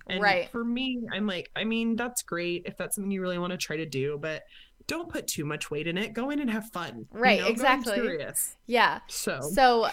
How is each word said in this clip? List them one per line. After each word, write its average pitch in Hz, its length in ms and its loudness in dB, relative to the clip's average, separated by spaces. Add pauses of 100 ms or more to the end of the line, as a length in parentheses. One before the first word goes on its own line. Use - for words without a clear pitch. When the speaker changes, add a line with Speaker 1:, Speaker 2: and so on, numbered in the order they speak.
Speaker 1:
And 185 140 -2
Speaker 2:
Right. 185 260 4
Speaker 1:
for 233 160 -4
me, 247 380 -2 (100)
I'm 208 140 0
like, 180 280 -4
I 180 100 -2
mean, 226 300 0
that's 240 280 -4
great 175 420 -4
if 196 120 -8
that's - 180 -6
something 202 160 -4
you 190 100 -2
really 180 160 -2
wanna 175 200 -2
try 156 200 -6
to 160 80 -4
do, 143 340 -2
but 156 220 -6 (460)
don't 339 200 -4
put - 200 -8
too 156 180 -4
much 151 240 -6
weight 151 160 -4
in 170 100 -2
it. 220 180 -4
Go 254 180 -4
in 294 80 -2
and 269 100 0
have 220 220 -2
fun. 156 420 -8
You 214 60 -8
Speaker 2:
Right, 233 180 8
Speaker 1:
know? 180 60 0
Go 226 60 4
in - 40 6
Speaker 2:
exactly. 240 400 2
Speaker 1:
curious. 175 600 -2 (100)
Speaker 2:
Yeah. 208 420 4
Speaker 1:
So. - 320 -4 (140)
Speaker 2:
So 240 400 8